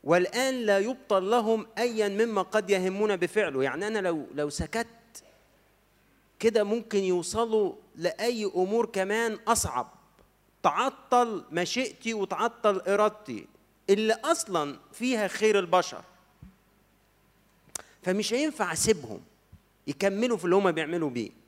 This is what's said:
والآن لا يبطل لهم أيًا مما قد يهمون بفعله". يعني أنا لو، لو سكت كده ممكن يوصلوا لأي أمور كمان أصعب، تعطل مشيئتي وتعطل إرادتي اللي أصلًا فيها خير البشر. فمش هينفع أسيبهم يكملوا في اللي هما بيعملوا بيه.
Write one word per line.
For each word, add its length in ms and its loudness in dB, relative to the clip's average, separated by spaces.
والآن 500 2
لا 240 2
يبطل 520 0
لهم 360 2
أيًا 300 0
مما 340 0
قد 280 -2
يهمون 460 0
بفعله". 460 0
يعني 240 -2
أنا 120 -4
لو، 360 -2
لو 160 -4
سكت 360 -6
كده 260 4
ممكن 340 -2
يوصلوا 760 0
لأي 480 -2
أمور 420 0
كمان 520 -2
أصعب، 460 0
تعطل 880 0
مشيئتي 640 -4
وتعطل 680 0
إرادتي 680 -2
اللي 220 4
أصلًا 680 0
فيها 360 -2
خير 300 4
البشر. 460 0
فمش 320 -2
هينفع 380 -2
أسيبهم 480 0
يكملوا 500 0
في 80 -8
اللي 120 4
هما 140 4
بيعملوا 400 -2
بيه. 200 -6